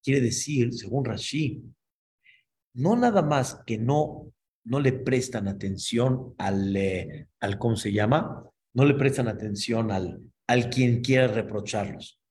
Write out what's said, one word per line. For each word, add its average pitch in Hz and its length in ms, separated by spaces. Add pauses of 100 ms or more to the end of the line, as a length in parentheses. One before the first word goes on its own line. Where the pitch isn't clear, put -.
Quiere 135 160
decir, 123 540
según 120 320
Rashi, 120 580 (1120)
no 165 220
nada 233 240
más 147 440
que 113 120
no, 123 540 (340)
no 127 160
le 131 100
prestan 120 560
atención 117 920
al, 98 380
eh, 90 540 (100)
al, 101 180
¿cómo 113 200
se 104 160
llama? 117 560 (240)
No 131 120
le 143 100
prestan 135 340
atención 107 600
al, 92 300 (260)
al 123 220
quien 123 320
quiera 131 260
reprocharlos 104 920 (120)